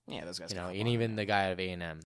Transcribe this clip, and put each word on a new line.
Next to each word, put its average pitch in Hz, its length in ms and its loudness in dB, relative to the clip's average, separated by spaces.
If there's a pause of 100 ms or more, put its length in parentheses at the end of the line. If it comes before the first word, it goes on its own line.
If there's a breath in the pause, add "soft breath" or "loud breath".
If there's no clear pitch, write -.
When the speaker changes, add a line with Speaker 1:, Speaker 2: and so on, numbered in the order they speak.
Speaker 1:
Yeah, 80 180 -8
those 90 140 -8
guys 87 120 -8
Speaker 2:
You 98 60 -4
Speaker 1:
can 90 80 -4
Speaker 2:
know, 92 60 -4
Speaker 1:
fly 95 80 -4
Speaker 2:
and 113 100 4
even 117 240 4
Speaker 1:
in. 107 40 -2
Speaker 2:
the 107 100 0
guy 98 200 4
out 92 60 2
of 90 80 -2
A 92 100 0
and 87 120 -4
M. 80 180 -6 (180)